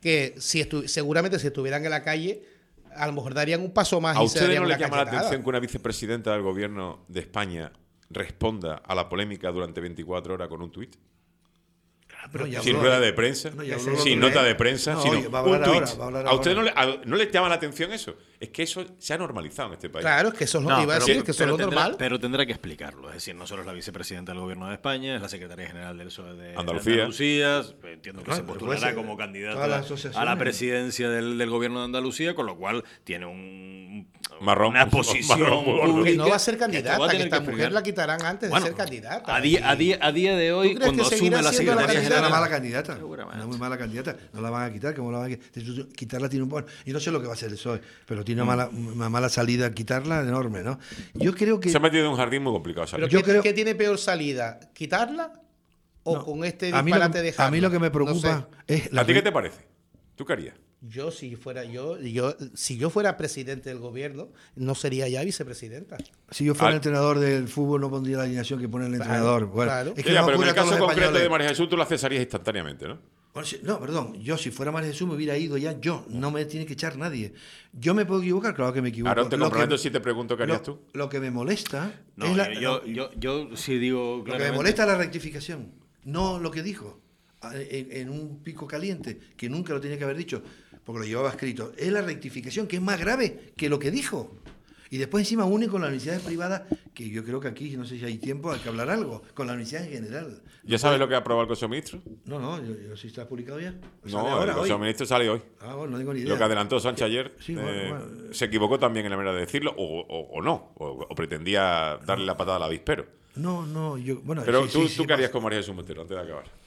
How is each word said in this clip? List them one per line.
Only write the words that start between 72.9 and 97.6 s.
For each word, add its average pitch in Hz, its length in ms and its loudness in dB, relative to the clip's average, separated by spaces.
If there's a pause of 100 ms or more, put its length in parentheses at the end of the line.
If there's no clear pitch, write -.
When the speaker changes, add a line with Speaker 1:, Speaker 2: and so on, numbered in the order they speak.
Speaker 3:
Bueno, 151 140 -10
si, - 160 -8
no, 190 160 -2
perdón, 127 420 -6
yo 139 160 -2
si 156 140 -6
fuera 139 220 -4
María 160 180 -4
Jesús 147 180 -4
me 165 60 -2
hubiera 147 240 -2
ido 151 180 -2
ya, 143 240 -4
yo, 147 300 -2
no 131 220 -2
me 147 140 -2
tiene 151 200 -8
que 151 60 -12
echar 156 260 -6
nadie. 135 340 -6 (400)
Yo 139 220 2
me 208 100 4
puedo 190 160 0
equivocar, 185 320 0
claro 127 200 0
que 131 100 0
me 123 60 0
equivoco. 113 200 -2
Speaker 2:
Ahora 104 200 4
te 127 80 0
Speaker 3:
Lo 147 80 4
que - 60 4
Speaker 2:
comprometo, 120 240 4
Speaker 3:
me, 135 40 2
Speaker 2:
si 147 120 -2
te 123 100 0
pregunto 117 360 -2
qué 117 60 -4
harías 117 160 0
Speaker 3:
lo, - 60 -8
Speaker 2:
tú. 143 160 -10 (140)
Speaker 3:
lo 143 140 -6
que 139 120 -6
me 131 100 -4
molesta 143 640 -4 (220)
Speaker 4:
No, 113 100 -4
Speaker 3:
es 185 100 4
la, 139 160 2
Speaker 4:
yo, 127 280 0
Speaker 3:
lo, - 60 -12
Speaker 4:
yo, 120 280 -6
yo, 131 360 -4
yo 113 60 -12
sí 127 220 -2
digo 123 400 0
Speaker 3:
lo 113 60 -8
que 123 80 -6
me 127 40 -2
Speaker 4:
claramente. 139 200 0
Speaker 3:
molesta 208 260 2
es 214 60 6
la 196 100 4
rectificación, 147 720 -8 (320)
no 180 360 -2
lo 165 100 -4
que 156 140 -6
dijo, 208 360 -10 (400)
a, 117 160 -12
en, 135 360 -8
en 131 180 -10
un 147 320 -12
pico 151 240 -14
caliente, 151 520 -8 (180)
que 120 120 -8
nunca 165 240 -6
lo 139 80 -4
tenía 143 160 -6
que 143 80 -6
haber 139 140 -4
dicho, 165 240 -8 (420)
porque 117 160 -8
lo 107 60 -6
llevaba 123 240 -2
escrito. 120 480 -6
Es 160 120 -2
la 208 120 2
rectificación, 139 640 -6
que 180 100 -4
es 180 60 -2
más 190 180 0
grave 226 560 -2
que 147 140 -2
lo 143 80 2
que 139 120 -2
dijo. 185 460 -4 (540)
Y 131 80 -6
después 135 240 0
encima 214 240 2
une 214 220 4
con 196 120 -2
las 156 80 -2
universidades 139 340 -4
privadas, 175 420 -4 (280)
que 113 160 -12
yo 110 160 -6
creo 123 160 -6
que 139 80 -6
aquí, 139 300 -8